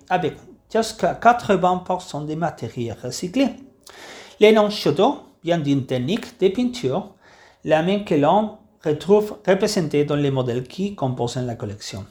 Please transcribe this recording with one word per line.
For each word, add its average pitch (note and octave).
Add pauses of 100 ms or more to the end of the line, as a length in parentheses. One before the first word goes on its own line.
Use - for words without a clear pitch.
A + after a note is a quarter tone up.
(100)
avec E3+ (340)
jusqu'à G#3+
quatre-vingts F3+
pour F3+
cent -
de D#3
matériaux B2
recyclés. G3 (840)
Le G#3+
nom G#3
Shoto G#3 (220)
vient E3+
d'une C#3
technique C3
de F#3+
peinture, F#3+ (500)
la D#3
même G3+
que E3+
l'on F#3+ (260)
retrouve F#3+
représentée F3+
dans D3
les C#3+
modèles B2+
qui G3+
composent B2
la B2+
collection. G2+